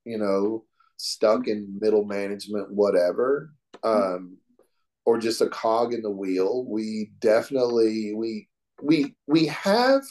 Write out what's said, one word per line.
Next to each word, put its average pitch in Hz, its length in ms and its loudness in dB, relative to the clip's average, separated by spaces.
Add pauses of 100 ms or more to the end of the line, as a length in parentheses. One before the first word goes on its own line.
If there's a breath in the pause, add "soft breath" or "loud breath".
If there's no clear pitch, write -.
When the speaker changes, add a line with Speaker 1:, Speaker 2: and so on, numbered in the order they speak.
Speaker 1:
you 117 140 -6
know, 104 460 0 (320)
stuck 123 500 0
in 104 340 -6
middle 107 240 4
management, 101 680 -6
whatever, 101 800 2 (320)
Speaker 2:
Mm-hmm. 101 320 2
Speaker 1:
um, 92 220 -12 (680)
or 117 140 4
just 113 220 0
a 117 80 2
cog 117 440 0
in 117 80 -6
the 107 100 -4
wheel. 98 560 -2
We 110 520 -6
definitely, 113 960 2
we, 110 320 -6 (340)
we, 143 340 2 (120)
we 160 200 2
have 240 640 2